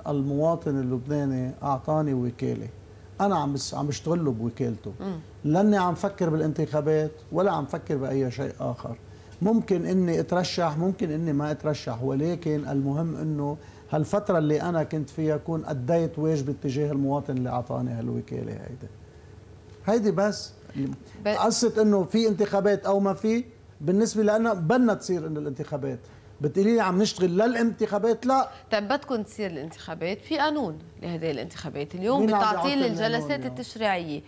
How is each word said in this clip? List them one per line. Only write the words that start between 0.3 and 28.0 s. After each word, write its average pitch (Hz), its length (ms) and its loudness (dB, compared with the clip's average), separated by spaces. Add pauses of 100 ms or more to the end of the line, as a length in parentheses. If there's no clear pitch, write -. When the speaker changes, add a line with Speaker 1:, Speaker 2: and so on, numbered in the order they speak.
Speaker 1:
اللبناني، 127 720 -2 (120)
أعطاني 143 500 0
وكالة. 123 540 -2 (540)
أنا 196 140 2
عم 147 180 0
بس-، 135 200 -6
عم 143 140 -2
بشتغل 160 380 0
له 139 60 2
بوكالته. 113 680 -4
Speaker 2:
مم. 180 200 -6 (240)
Speaker 1:
لاني 202 340 4
عم 180 180 2
فكر 185 340 0
بالانتخابات 156 840 0 (200)
ولا 185 200 2
عم 156 140 0
فكر 156 320 -4
بأي 131 340 0
شيء 135 280 -6
آخر. 123 360 -6 (460)
ممكن 190 440 2
إني 175 340 2
أترشح، 165 580 0
ممكن 180 340 0
إني 160 220 -2
ما 147 180 0
أترشح، 139 520 -4
ولكن 151 640 -2
المهم 143 480 -2
إنه 147 420 -4 (340)
هالفترة 190 460 2
اللي 151 240 2
أنا 170 220 0
كنت 151 260 -4
فيها 156 280 0
كون 160 280 -4
أديت 156 540 0
واجبي 151 320 0
اتجاه 147 400 -2
المواطن 139 460 0
اللي 123 120 -2
أعطاني 123 420 -2
هالوكالة 117 600 -4
هيدي. 107 360 -12 (960)
هيدي 214 260 2
بس. 196 420 0 (720)
Speaker 2:
ب- - 20 -4
Speaker 1:
قصة 214 540 2
إنه 208 220 6
في 220 240 2
انتخابات 196 580 2
أو 196 140 4
ما 196 140 4
في، 220 300 0 (380)
بالنسبة 208 420 4
لنا 220 300 4
بدنا 208 400 4
تصير 170 340 -2
إنه 156 120 -4
الانتخابات. 139 600 -4 (420)
بتقولي 196 340 4
لي 226 60 4
عم 190 200 4
نشتغل 180 360 2
للانتخابات؟ 226 880 2